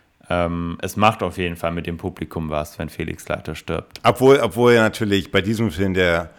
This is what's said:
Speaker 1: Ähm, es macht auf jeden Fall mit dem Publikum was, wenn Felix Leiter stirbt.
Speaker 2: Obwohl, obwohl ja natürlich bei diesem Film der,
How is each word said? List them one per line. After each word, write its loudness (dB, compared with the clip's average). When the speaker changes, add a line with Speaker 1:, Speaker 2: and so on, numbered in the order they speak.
Speaker 1:
Ähm, -2
es -8
macht 2
auf -4
jeden -4
Fall -4
mit -6
dem -6
Publikum -8
was, -6
wenn -6
Felix -10
Leiter -6
stirbt. -10
Speaker 2:
Obwohl, 6
obwohl 4
ja 6
natürlich 0
bei 2
diesem -2
Film -2
der, 2